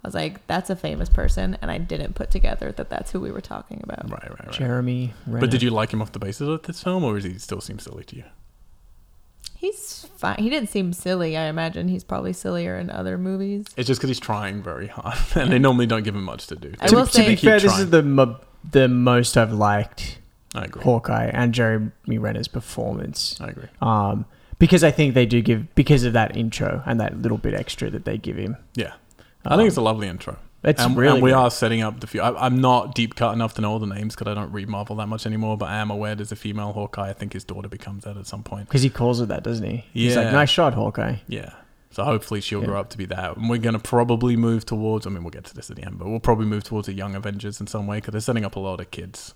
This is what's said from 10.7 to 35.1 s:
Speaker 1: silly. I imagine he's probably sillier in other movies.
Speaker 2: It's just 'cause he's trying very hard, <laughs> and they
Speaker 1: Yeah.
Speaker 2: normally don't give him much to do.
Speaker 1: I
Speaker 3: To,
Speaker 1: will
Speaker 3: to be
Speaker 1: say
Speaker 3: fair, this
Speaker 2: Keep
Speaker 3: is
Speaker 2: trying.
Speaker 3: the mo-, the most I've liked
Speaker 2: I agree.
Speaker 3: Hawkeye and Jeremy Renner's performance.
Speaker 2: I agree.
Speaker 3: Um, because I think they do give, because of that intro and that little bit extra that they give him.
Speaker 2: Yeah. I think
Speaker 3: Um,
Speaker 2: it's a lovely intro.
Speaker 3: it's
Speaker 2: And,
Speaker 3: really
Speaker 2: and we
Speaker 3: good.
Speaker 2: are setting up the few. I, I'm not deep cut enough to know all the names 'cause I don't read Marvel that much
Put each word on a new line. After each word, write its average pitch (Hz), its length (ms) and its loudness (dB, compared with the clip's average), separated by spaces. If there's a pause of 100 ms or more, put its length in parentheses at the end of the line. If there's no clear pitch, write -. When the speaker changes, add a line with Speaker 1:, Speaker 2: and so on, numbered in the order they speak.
Speaker 1:
silly. 175 460 -2
I 160 80 -2
imagine 165 420 -4
he's 180 160 -2
probably - 300 -6
sillier 175 460 -4
in 180 100 -6
other 185 280 -6
movies. 196 480 -4 (120)
Speaker 2:
It's 123 100 -2
just 131 140 2
'cause 135 60 -2
he's 123 120 -2
trying 104 440 -4
very 87 240 -8
hard, - 380 -8
<laughs> - 100 -2
and 151 160 4
they 127 40 6
Speaker 1:
Yeah. 123 60 6
Speaker 2:
normally 123 240 6
don't 110 180 0
give 104 120 -2
him 98 80 -4
much 71 240 -10
to 82 80 -10
do. 80 240 -14
Speaker 1:
I 180 80 2
Speaker 3:
To, 214 80 12
Speaker 1:
will 254 100 6
Speaker 3:
to 247 140 6
be 214 60 8
Speaker 1:
say 220 100 6
Speaker 3:
fair, 214 240 8
this 196 40 6
Speaker 2:
Keep 202 80 8
Speaker 3:
is 202 40 6
Speaker 2:
trying. 196 160 2
Speaker 3:
the 160 120 8
mo-, 135 340 4 (340)
the 131 160 8
most 123 500 4
I've 113 160 4
liked 104 640 0 (380)
Speaker 2:
I - 100 -4
agree. - 180 -12
Speaker 3:
Hawkeye 113 480 2
and 120 220 2
Jeremy 110 640 0
Renner's 110 300 -4
performance. - 920 -6
Speaker 2:
I - 100 -10
agree. - 180 -14 (140)
Speaker 3:
Um, 107 440 0 (320)
because 170 260 8
I 156 80 8
think 143 220 2
they 123 140 6
do 120 140 4
give, 110 340 0
because 143 300 6
of 117 80 0
that 110 220 2
intro 110 520 -2
and 117 120 0
that - 220 -4
little 110 160 0
bit 110 160 -2
extra 101 380 -6
that - 140 -8
they 107 120 -4
give 101 200 -6
him. 98 200 -6 (180)
Speaker 2:
Yeah. 113 180 -6 (520)
I - 60 -4
think 180 100 6
Speaker 3:
Um, 226 60 8
Speaker 2:
it's 175 100 2
a 127 40 2
lovely 110 260 0
intro. - 300 -10 (260)
Speaker 3:
it's 113 200 4
Speaker 2:
And, 127 120 4
Speaker 3:
really 127 200 8
Speaker 2:
and 127 80 4
we 131 80 8
Speaker 3:
good. 131 60 6
Speaker 2:
are 127 120 6
setting 113 320 0
up 110 200 -4
the 113 40 -10
few. 101 160 -6
I, 117 240 0
I'm 127 160 2
not 127 320 4
deep 117 220 0
cut 113 180 0
enough 113 220 -2
to 113 60 -4
know 107 100 0
all 107 80 -2
the 107 80 -4
names 101 280 -6
'cause 104 120 -6
I 104 80 -4
don't 101 160 -6
read 101 180 -8
Marvel 104 280 -6
that 107 100 -6
much 110 180 -6